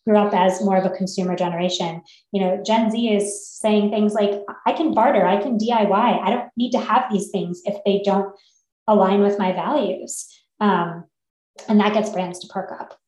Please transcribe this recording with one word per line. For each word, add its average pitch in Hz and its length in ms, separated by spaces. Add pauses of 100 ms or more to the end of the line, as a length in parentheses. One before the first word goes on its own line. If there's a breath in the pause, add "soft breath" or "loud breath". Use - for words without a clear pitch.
grew 208 120
up 208 160
as 185 280
more 196 140
of 185 80
a 185 120
consumer 180 420
generation." 175 640 (320 soft breath)
You 196 80
know, 185 240
Gen 220 260
Z 226 220
is - 340
saying 208 440
things 208 220
like, 208 200 (320)
"I 247 80
can - 200
barter, 214 320
I 196 160
can 247 160
D 220 140
I 220 140
Y. 202 360
I 190 80
don't 240 280
need 240 140
to 240 80
have 233 300
these 202 200
things 175 340
if 196 220
they 196 180
don't 196 320 (500 loud breath)
align 202 360
with 202 180
my 185 140
values." 196 720 (320 soft breath)
Um, 170 460 (640)
and 208 100
that 208 140
gets 214 160
brands 180 300
to - 80
perk - 300
up. - 300